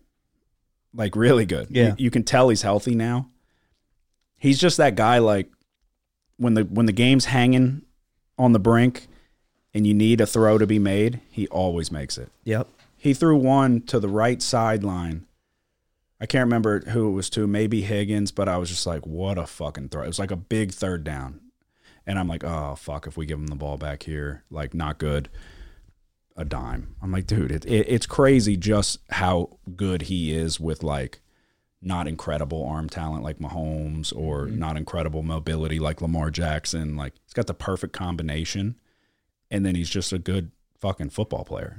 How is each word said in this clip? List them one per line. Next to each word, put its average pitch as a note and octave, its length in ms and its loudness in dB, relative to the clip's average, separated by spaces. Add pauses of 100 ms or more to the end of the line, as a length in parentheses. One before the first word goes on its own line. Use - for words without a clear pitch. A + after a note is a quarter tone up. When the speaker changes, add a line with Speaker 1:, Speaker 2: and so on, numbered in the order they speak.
(920)
Speaker 1:
Like, A2 220 -2
really A#2 320 6
good. D#2+ 240 -4
Speaker 2:
Yeah. A#2+ 200 6
Speaker 1:
You, G2+ 80 0
you B2 120 2
can A2+ 140 2
tell C3 240 6
he's A2 140 4
healthy G#2+ 340 0
now. A#2+ 320 -2 (1080)
He's C#3 220 4
just F3 200 4
that C3+ 180 4
guy, A#2 220 4
like, G#2 300 4 (880)
when A#2+ 160 4
the, A2 100 4
when G#2+ 220 2
the G#2 60 4
game's B2 340 4
hanging B2+ 560 4 (540)
on B2+ 160 6
the A2+ 60 6
brink A#2 480 4 (640)
and G#2 140 2
you G#2 80 4
need A2 260 4
a G#2 60 4
throw A2 320 4
to G#2+ 80 4
be G#2+ 140 4
made, G#2 400 2 (100)
he G#2+ 180 -4
always E2+ 440 -2
makes D2 260 -8
it. B1+ 140 -14 (120)
Speaker 2:
Yep. A2+ 220 -2 (300)
Speaker 1:
He C#3+ 180 2
threw D#3+ 220 6
one C3 460 4
to - 180 0
the G2+ 80 0
right A2+ 340 2
sideline. G2 800 -2 (960)
I A2 60 -8
can't B2+ 200 2
remember A2 340 2
who A2 280 0
it G2 40 0
was F#2+ 180 -4
to, G#2+ 160 0
maybe G#2+ 360 0
Higgins, G#2 500 -2
but G2 160 -2
I F2+ 100 0
was F2 100 -4
just F2+ 180 -6
like, D#2+ 200 -6
"What F2+ 320 -4
a D2 80 -6
fucking D2 420 -10
throw." D2+ 140 -8
It C2+ 60 -8
was, F2 100 -8
like, F#2+ 120 -6
a F#2+ 60 -4
big G#2+ 360 -2
third F2+ 300 -6
down. C#2+ 380 -10 (680)
And G2 120 -4
I'm F#2 100 -2
like, E2 160 -6
"Oh, D2+ 300 -6
fuck, D2 320 -10
if D#2 100 -14
we D#2+ 80 -6
give D2+ 140 -6
him D2+ 80 -8
the D2 80 -8
ball D2 240 -8
back D2 240 -8
here, D2 480 -10
like, D2 240 -10
not D#2 240 -6
good." D2 320 -2 (1080)
A D#2+ 80 -10
dime. B1+ 560 -8
I'm F#2+ 100 -8
like, F#2+ 160 -4
"Dude, G#2 240 -2
it, D#2+ 140 -6
it, A2 240 2
it's A2+ 160 0
crazy B2 540 4
just G2+ 400 0 (100)
how F2+ 480 0 (200)
good F#2 260 -2
he D#2+ 320 -2
is D#2+ 260 -2
with, D#2 220 -4
like, C#2+ 380 -6 (600)
not F2+ 260 -4
incredible D2+ 600 -6
arm D#2 240 -6
talent D#2 340 -8
like D2+ 140 -8
Mahomes D#2 760 -6
or D2 300 -4
Speaker 2:
Mm-hmm. C#2+ 140 -6
Speaker 1:
not D#2+ 180 -4
incredible D#2 460 -4
mobility D#2+ 560 -4
like D2+ 240 -4
Lamar D#2+ 280 -2
Jackson." D#2 680 -4
Like, C#2+ 160 -10 (100)
he's - 80 -20
got A#2+ 140 -4
the G2 80 -6
perfect F#2+ 400 -6
combination, E2+ 840 -6 (720)
and G2 140 0
then F#2 100 0
he's E2+ 140 -2
just - 240 -4
a F2+ 60 -4
good F2+ 320 -4 (280)
fucking F#2+ 320 -6
football - 340 -6
player. - 340 -10